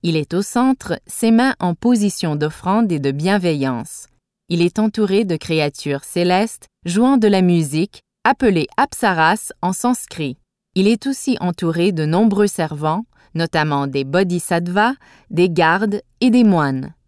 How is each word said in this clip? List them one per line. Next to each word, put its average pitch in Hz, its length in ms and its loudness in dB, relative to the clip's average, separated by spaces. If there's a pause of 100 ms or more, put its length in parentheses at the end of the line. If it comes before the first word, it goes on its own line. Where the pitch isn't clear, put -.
Il 170 140 0
est 156 180 -4
au 190 80 -2
centre, 247 640 -2
ses - 240 0
mains 247 300 4
en 175 140 0
position 202 600 0
d'offrande 185 560 -2
et 160 80 -2
de 139 120 0
bienveillance. 147 960 -2 (420)
Il 170 140 0
est 175 160 0
entouré 214 460 0
de 175 120 -2
créatures 147 680 -4
célestes 180 640 -2 (180)
jouant 240 340 2
de 214 100 4
la 196 140 4
musique, 165 600 0 (220)
appelée 214 520 2
Apsaras 185 840 0
en 185 120 -2
sanskrit. 165 680 -4 (360)
Il 190 140 2
est 226 180 0
aussi 269 340 -2
entouré 175 520 -2
de 160 140 -2
nombreux 202 400 2
servants, 160 580 -4 (300)
notamment 156 520 -2
des 139 180 -2
bodhisattvas, 180 920 0 (360)
des 175 200 2
gardes 180 500 2 (200)
et 254 100 4
des 247 140 6
moines. 147 500 2 (140)